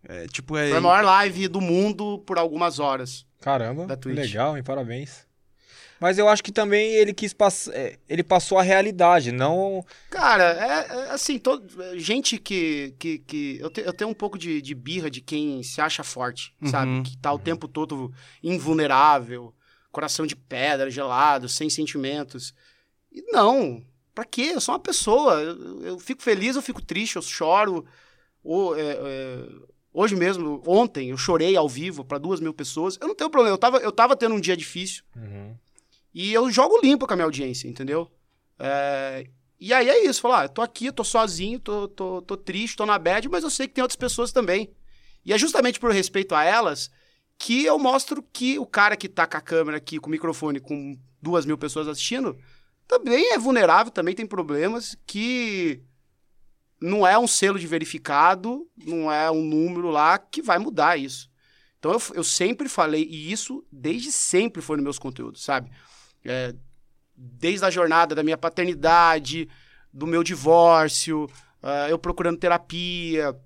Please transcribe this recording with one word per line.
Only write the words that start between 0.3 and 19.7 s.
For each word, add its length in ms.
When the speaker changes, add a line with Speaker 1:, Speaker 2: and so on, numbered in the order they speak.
Speaker 1:
é 120
Speaker 2:
Foi 80
a 40
maior 220
live 440
do 140
mundo 640
por 120
algumas 420
horas. 460
Speaker 3:
Caramba, 440
Speaker 2:
Da 100
Twitch. 220
Speaker 3:
legal, 400
hein? 60
Parabéns. 640
Mas 180
eu 120
acho 140
que 80
também 420
ele 200
quis 200
pass-, 400
é, 340
ele 160
passou 340
a 40
realidade, 720
não 520
Speaker 2:
Cara, 340
é, 680
é 20
assim, 260
to-, 240
gente 400
que, 600
que, 220
que... 400
Eu 100
te-, 120
eu 120
tenho 160
um 40
pouco 240
de, 240
de 120
birra 360
de 100
quem 420
se 200
acha 220
forte, 580
Speaker 1:
Uhum. 80
Speaker 2:
sabe? 340
Que 140
tá 140
o 40
Speaker 3:
Uhum. 60
Speaker 2:
tempo 260
todo 460
invulnerável, 1120